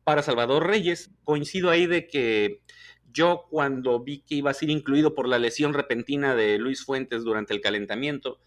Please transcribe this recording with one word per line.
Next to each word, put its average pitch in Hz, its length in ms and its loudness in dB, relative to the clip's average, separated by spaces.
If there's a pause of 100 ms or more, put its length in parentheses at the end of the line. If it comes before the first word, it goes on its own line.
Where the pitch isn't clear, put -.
para 147 180 2
Salvador 135 460 2
Reyes. 175 420 -2 (140)
Coincido 151 460 0
ahí 170 160 4
de 170 200 0
que 110 560 0 (500)
yo 175 380 0
cuando 131 540 0
vi 139 160 -10
que - 160 -8
iba 143 160 0
a - 20 -2
ser 151 160 -2
incluido 151 440 2
por 135 120 -2
la 123 140 2
lesión 143 340 0
repentina 135 640 0
de 104 220 4
Luis 131 260 -4
Fuentes 131 400 -4
durante 107 300 -2
el 101 60 -4
calentamiento, 107 880 -4